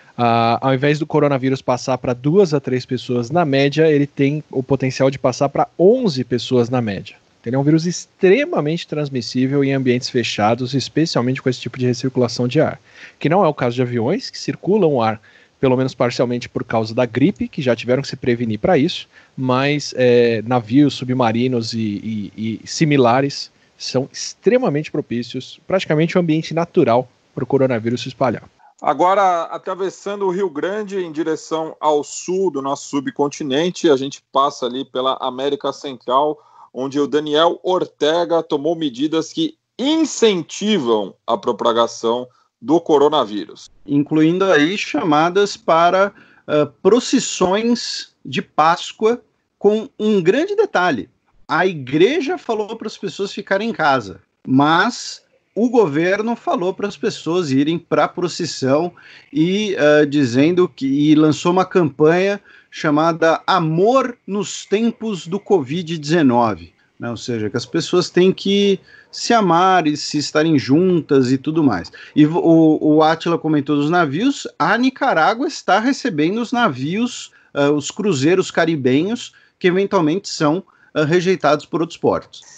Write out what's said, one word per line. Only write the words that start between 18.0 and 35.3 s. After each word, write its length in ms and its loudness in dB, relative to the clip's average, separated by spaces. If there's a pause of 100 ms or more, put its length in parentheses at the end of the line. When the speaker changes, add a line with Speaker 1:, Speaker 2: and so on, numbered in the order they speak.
Speaker 1:
que 60 -10
se 80 -10
prevenir 420 -2
pra 200 2
isso, 300 -2 (300)
mas, 600 -2
é, 460 4
navios, 520 2
submarinos 800 -2
e, 640 -6
e, 280 -6
e 40 -18
similares 840 2 (260)
são 340 -4
extremamente 800 -2
propícios, 760 -8
praticamente 500 0
um 40 4
ambiente 320 -2
natural 560 2 (240)
pro 120 -6
coronavírus 560 0
se 60 -10
espalhar. 360 -4 (380)
Speaker 2:
Agora, 600 2
atravessando 840 -8
o 60 0
Rio 180 -2
Grande 480 -6
em 140 -6
direção 680 -6
ao 240 2
sul 480 -4
do 100 -6
nosso 280 -6
subcontinente, 1000 -2
a 60 6
gente 260 -6 (100)
passa 340 0
ali 200 -6
pela 340 -4
América 520 -4